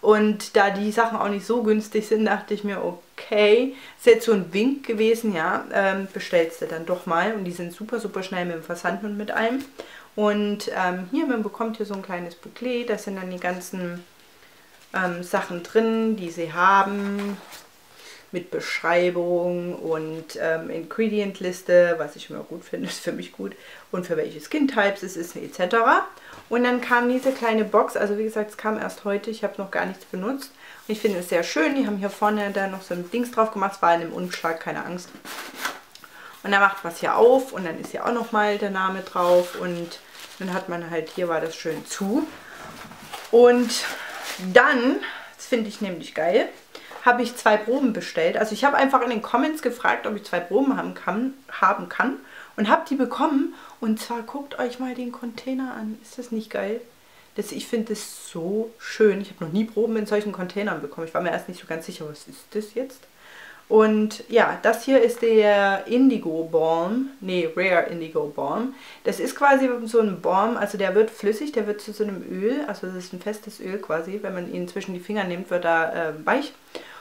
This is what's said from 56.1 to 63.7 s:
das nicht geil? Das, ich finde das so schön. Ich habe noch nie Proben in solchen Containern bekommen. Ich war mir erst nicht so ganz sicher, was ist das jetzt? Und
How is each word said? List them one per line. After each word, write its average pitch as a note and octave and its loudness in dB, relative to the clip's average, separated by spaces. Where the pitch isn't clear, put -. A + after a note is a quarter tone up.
das B3 -10
nicht A3 -6
geil? G3+ -4
Das, G#3 -6
ich - -8
finde A3 -2
das - -14
so G3+ -4
schön. G3+ 2
Ich G3+ -8
habe - -10
noch D#3 -8
nie G#3+ 2
Proben A3 0
in G#3+ -2
solchen G#3 0
Containern F3+ -4
bekommen. C#3+ -8
Ich D#3+ -14
war D#3+ 2
mir F3 0
erst F3 -4
nicht F#3 -14
so - -20
ganz D#3+ -8
sicher, - -12
was D3 -16
ist - -20
das G#3 -6
jetzt? C4+ -6
Und G#3+ 4